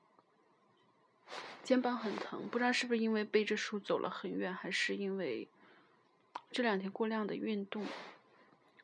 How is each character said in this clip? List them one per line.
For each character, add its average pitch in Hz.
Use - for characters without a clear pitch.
肩 254
膀 247
很 220
疼， -
不 240
知 240
道 247
是 247
不 240
是 226
因 220
为 214
背 214
着 208
书 -
走 196
了 -
很 185
远， 190
还 185
是 196
因 196
为 131
这 254
两 208
天 190
过 226
量 220
的 -
运 208
动。 202